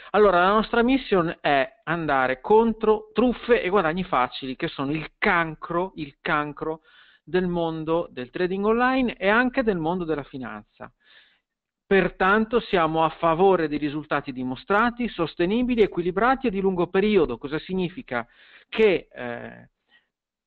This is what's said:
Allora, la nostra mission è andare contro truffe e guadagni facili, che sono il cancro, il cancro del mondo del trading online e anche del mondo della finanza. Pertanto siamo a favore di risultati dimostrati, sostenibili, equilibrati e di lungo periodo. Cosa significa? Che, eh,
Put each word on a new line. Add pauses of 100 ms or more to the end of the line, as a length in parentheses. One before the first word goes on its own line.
(120)
Allora,
la
nostra
mission
è
andare
contro
truffe
e
guadagni
facili,
che
sono
il
cancro,
il
cancro (420)
del
mondo
del
trading
online
e
anche
del
mondo
della
finanza. (960)
Pertanto
siamo
a
favore
di
risultati
dimostrati,
sostenibili,
equilibrati
e
di
lungo
periodo.
Cosa
significa? (400)
Che,
eh, (760)